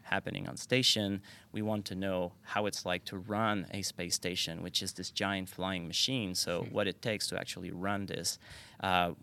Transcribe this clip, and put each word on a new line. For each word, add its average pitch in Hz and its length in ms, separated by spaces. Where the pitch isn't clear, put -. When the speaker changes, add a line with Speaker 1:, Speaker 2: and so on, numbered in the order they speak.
Speaker 1:
happening 95 460
on - 80
station. 107 680
We 107 100
want 107 240
to 101 100
know 92 360
how 104 240
it's - 200
like 90 200
to 98 120
run 104 540
a 101 100
space 87 320
station, 85 480
which 87 200
is 95 100
this - 180
giant 98 380
flying 92 400
machine. 104 460
So 87 280
Speaker 2:
Hmm. 107 120
Speaker 1:
what 104 120
it 90 160
takes 107 260
to 90 100
actually 90 340
run 98 340
this. - 320
Uh, 90 320